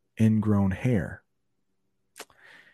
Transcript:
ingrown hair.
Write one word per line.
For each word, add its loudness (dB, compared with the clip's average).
ingrown 2
hair. -4